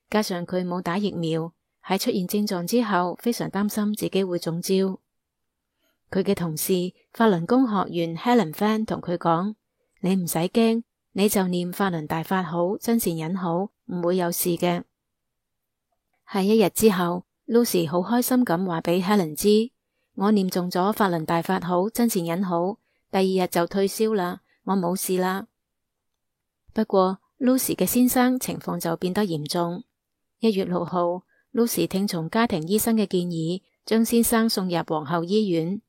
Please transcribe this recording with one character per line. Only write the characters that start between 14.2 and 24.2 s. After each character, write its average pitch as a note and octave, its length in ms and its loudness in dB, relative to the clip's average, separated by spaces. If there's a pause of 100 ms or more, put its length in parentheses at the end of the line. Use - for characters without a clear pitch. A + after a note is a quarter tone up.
事 F3 200 -2
嘅。」 F3 340 -2 (1500)
喺 G3 120 0
一 G#3+ 200 4
日 F3 60 4
之 A3 220 4
後， F3+ 340 0 (220)
Lucy A3 420 2
好 F3 120 0
開 A3+ 200 0
心 B3+ 240 2
咁 F3+ 220 0
話 E3+ 160 -2
俾 F3 200 0
Helen F3+ 320 2
知， G#3+ 380 2 (440)
「我 G3 140 0
念 F#3+ 180 2
中 F3+ 220 -2
咗 F#3+ 220 2
法 G#3 160 2
輪 E3+ 160 -2
大 E3+ 160 0
法 F#3 200 -2
好， F3+ 280 0
真 A#3 200 0
善 F#3+ 140 0
忍 E3+ 220 -2
好， F3+ 340 -2 (320)
第 F#3+ 300 2
二 F3+ 40 2
日 E3+ 40 0
就 E3+ 180 0
退 G3 220 0
燒 A3 240 -2
啦， F#3 300 -4 (220)